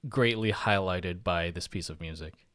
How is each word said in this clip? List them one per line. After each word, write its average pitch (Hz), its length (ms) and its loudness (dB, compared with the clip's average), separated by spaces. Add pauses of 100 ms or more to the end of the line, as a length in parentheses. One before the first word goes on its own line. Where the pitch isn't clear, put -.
greatly 110 440 2
highlighted 92 680 0
by 87 280 2
this 87 180 -8
piece 90 220 -6
of 80 100 -12
music. 80 320 -10 (220)